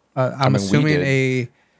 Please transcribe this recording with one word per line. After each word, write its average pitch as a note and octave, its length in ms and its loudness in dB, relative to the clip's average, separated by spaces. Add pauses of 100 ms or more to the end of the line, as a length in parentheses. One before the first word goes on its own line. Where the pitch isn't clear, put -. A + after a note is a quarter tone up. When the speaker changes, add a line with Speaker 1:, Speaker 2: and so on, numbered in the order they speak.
(160)
Speaker 1:
uh, B2+ 200 -2
I'm C3+ 60 -8
Speaker 2:
I - 40 2
mean, C3 80 4
we C3 60 2
Speaker 1:
assuming D3 400 0
Speaker 2:
did. C#3+ 80 -2
Speaker 1:
a, C3 420 0 (300)